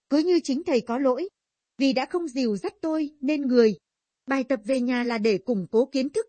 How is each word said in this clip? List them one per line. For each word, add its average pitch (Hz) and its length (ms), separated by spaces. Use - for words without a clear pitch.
cứ 285 80
như 339 220
chính 285 240
thầy 269 160
có 233 180
lỗi. 269 300
Vì 269 140
đã 254 140
không 349 220
dìu 233 280
dắt - 240
tôi, 311 300
nên 285 220
người. 240 340
Bài 269 180
tập 254 200
về 262 160
nhà 240 240
là 233 140
để 208 200
củng 196 320
cố 240 160
kiến 269 220
thức 453 200